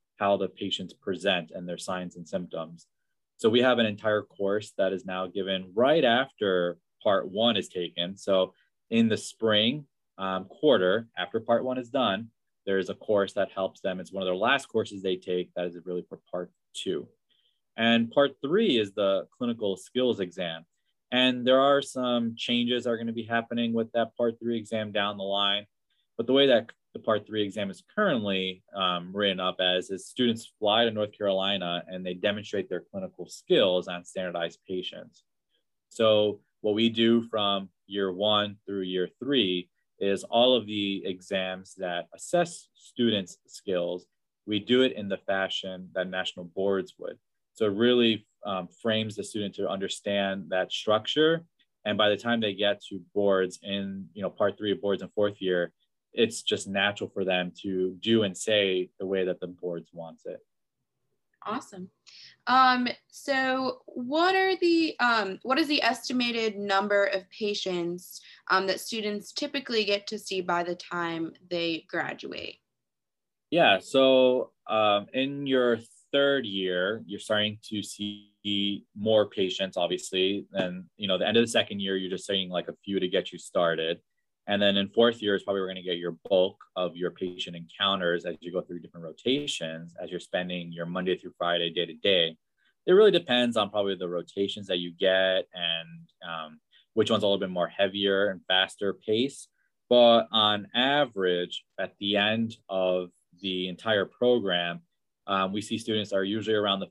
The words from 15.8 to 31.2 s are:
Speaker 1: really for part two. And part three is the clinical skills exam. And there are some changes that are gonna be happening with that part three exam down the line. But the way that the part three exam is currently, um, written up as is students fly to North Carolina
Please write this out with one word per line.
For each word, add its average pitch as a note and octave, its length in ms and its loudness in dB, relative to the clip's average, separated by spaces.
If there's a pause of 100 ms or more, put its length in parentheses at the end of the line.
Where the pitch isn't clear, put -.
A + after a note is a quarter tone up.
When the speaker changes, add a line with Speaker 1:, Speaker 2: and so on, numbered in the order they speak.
Speaker 1:
really F2+ 200 -6
for - 140 -18 (140)
part F2+ 200 -8 (220)
two. - 340 -6 (680)
And A#2 360 2
part C#3+ 300 2
three E3+ 360 2
is G2+ 160 -2
the G2 380 0
clinical A2+ 460 -4
skills B2 420 -2
exam. E2+ 460 -6 (460)
And B2 340 2
there C3 140 6
are C#3 220 4
some B2 540 -2
changes A#2+ 480 -2
that B2 80 0
are A2+ 60 0
gonna A#2 140 -6
be A2+ 120 -6
happening A#2 500 -2
with A2+ 200 -2
that A2+ 220 -2
part A#2 240 0
three A#2 180 -2
exam G#2+ 340 -6
down G#2 260 -2
the G2 60 -8
line. G2+ 420 0 (520)
But A#2 100 -4
the B2+ 60 2
way C#3 140 6
that A#2 240 4 (220)
the - 60 -14
part G#2+ 260 0
three G#2+ 160 -4
exam G2+ 300 -4
is F2+ 100 -16
currently, G2+ 840 -2 (100)
um, F2+ 400 -2
written G2 260 0
up F#2 200 -2
as F2+ 300 0
is F#2+ 160 -8
students A#2 400 -2 (140)
fly G#2+ 260 4
to A2+ 60 0
North G#2 220 -4
Carolina F#2+ 760 -2